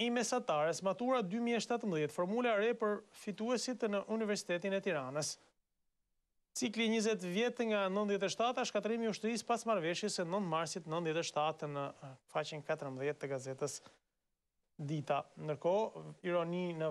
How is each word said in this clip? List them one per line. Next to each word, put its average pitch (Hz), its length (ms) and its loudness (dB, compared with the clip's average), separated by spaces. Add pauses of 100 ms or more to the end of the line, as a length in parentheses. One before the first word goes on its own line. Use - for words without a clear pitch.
i 233 80 2
mesatares, 180 720 2
matura 240 400 2
dy 196 180 -2
mijë 233 220 2
e - 60 -4
shtatëmbëdhjetë, 175 500 0
formula 220 400 2
re 220 160 4
për 208 260 0 (220)
fituesit 220 640 -2
në 202 200 0 (120)
Universitetin 196 560 0
e 196 80 2
Tiranës. 147 560 -2 (1160)
Cikli 226 360 0
njëzet 214 340 2
vjet 220 460 0
nga 202 200 2
nëntëdhjetë 196 380 2
e 175 60 0
shtatë, 247 360 2
shkatrimi 220 380 0
i 214 60 0
ushtrisë 220 320 -2
pas 233 200 0
marrëveshjes 190 540 0
së 180 80 0
nëntë 180 240 0
marsit 160 340 -2
nëntëdhjetë 160 360 0
e 160 100 -4
shtatë, 151 420 0
në, 139 160 -2
eh, 135 260 -14 (180)
faqen 151 320 -4
katërmbëdhjetë 143 560 -2
të 143 160 -4
gazetës 131 440 -4 (920)
Dita. 147 500 -2 (140)
Ndërkohë, 160 640 0 (240)
ironi 175 480 0
në 160 180 0